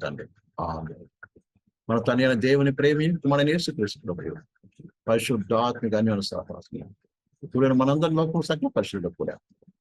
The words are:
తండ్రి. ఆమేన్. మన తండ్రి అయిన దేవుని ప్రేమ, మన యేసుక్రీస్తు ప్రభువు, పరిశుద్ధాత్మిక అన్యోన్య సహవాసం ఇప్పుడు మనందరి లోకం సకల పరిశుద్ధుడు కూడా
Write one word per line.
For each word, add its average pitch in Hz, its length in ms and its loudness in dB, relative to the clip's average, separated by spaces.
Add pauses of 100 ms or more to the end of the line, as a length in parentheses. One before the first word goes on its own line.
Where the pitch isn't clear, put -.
తండ్రి. 71 240 -8 (380)
ఆమేన్. 80 420 -10 (800)
మన 113 80 2 (100)
తండ్రి 127 180 4
అయిన 131 100 4 (100)
దేవుని 139 340 4
ప్రేమ, 151 280 4 (240)
మన 143 220 4
యేసుక్రీస్తు 160 520 -4
ప్రభువు, 80 300 -6 (720)
పరిశుద్ధాత్మిక 113 960 0
అన్యోన్య 104 280 0
సహవాసం - 560 -10 (640)
ఇప్పుడు 131 340 2
మనందరి 156 380 2
లోకం 160 300 0
సకల 165 280 0
పరిశుద్ధుడు 90 440 -4
కూడా - 140 -4 (460)